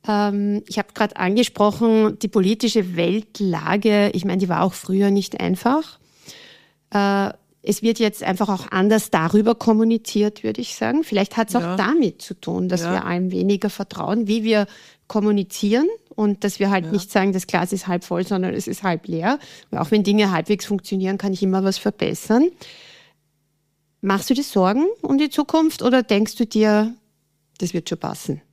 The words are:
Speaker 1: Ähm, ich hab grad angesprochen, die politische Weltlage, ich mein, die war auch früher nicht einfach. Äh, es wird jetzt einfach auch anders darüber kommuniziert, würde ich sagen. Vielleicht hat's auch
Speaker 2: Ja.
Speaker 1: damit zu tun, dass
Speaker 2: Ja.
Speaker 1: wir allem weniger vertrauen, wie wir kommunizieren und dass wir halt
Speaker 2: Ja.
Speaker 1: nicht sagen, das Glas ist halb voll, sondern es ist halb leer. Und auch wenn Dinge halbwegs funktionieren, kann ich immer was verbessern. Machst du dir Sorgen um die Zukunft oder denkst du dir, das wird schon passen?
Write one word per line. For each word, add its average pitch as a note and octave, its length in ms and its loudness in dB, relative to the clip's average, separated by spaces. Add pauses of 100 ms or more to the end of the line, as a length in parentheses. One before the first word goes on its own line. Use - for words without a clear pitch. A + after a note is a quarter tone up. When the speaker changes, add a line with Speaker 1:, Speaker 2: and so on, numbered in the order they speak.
Speaker 1:
Ähm, G#3 600 0
ich - 100 -6
hab - 160 -6
grad - 240 -2
angesprochen, G#3+ 1000 2
die - 80 -4
politische G3+ 680 0
Weltlage, G3 1160 0
ich F3 100 -2
mein, F#3+ 140 -2
die F#3+ 100 0
war E3+ 140 0
auch F3+ 120 2
früher G3 360 0
nicht G3 300 0
einfach. A#3 580 -2 (960)
Äh, G3 400 2 (320)
es - 180 -2
wird A3+ 160 0
jetzt G#3+ 260 0
einfach F#3+ 260 0
auch F#3 220 -4
anders G#3 380 2
darüber G#3 460 2
kommuniziert, A3 880 0
würde A3 180 -4
ich - 140 -10
sagen. C4+ 280 0
Vielleicht G3+ 340 -2
hat's A3 180 -2
auch F3+ 60 2
Speaker 2:
Ja. F3 140 -4
Speaker 1:
damit G#3 460 0
zu - 180 -12
tun, F3+ 300 -4
dass F3+ 140 -2
Speaker 2:
Ja. E3+ 100 -2
Speaker 1:
wir - 120 -2
allem F3+ 260 -2
weniger G3 400 0
vertrauen, G3+ 560 -4
wie G#3+ 160 0
wir G#3+ 240 2 (400)
kommunizieren G#3 800 0 (280)
und G#3 280 0
dass G3+ 160 -4
wir G3 100 0
halt F#3+ 160 0
Speaker 2:
Ja. D#3+ 60 -6
Speaker 1:
nicht F#3+ 200 -2
sagen, G3 220 2
das F#3 140 -4
Glas F3+ 260 -2
ist F#3+ 140 -6
halb F3+ 160 -4
voll, F3+ 240 -4
sondern F#3 260 -2
es - 140 -6
ist - 160 -10
halb E3+ 240 -4
leer. F#3 320 -2 (320)
Und - 80 -4
auch - 100 -4
wenn G#3+ 140 4
Dinge G3+ 280 2
halbwegs F#3 340 -2
funktionieren, F#3+ 520 -4
kann G3 160 -4
ich F3+ 80 -6
immer F#3+ 220 0
was F#3+ 160 -2
verbessern. A3 680 0 (1500)
Machst G3 300 -2
du C4 60 4
dir C#4 80 -4
Sorgen G#3 420 2 (160)
um - 160 0
die D4 140 2
Zukunft D#4 500 0
oder B3 220 4
denkst G#3+ 320 0
du A#3+ 100 0
dir, G#3+ 480 2 (640)
das F3+ 160 -6
wird E3 160 -6
schon E3 80 -4
passen? - 440 -8 (120)